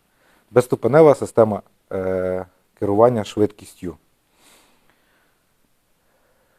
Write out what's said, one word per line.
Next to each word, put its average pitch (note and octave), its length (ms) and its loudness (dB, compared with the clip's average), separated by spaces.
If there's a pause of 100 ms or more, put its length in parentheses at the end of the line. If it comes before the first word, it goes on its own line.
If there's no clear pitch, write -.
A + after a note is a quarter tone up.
(500)
Безступенева C3 640 2
система, A2 480 0 (300)
е, F#2 540 -6 (320)
керування A2 460 0
швидкістю. - 720 -6 (2500)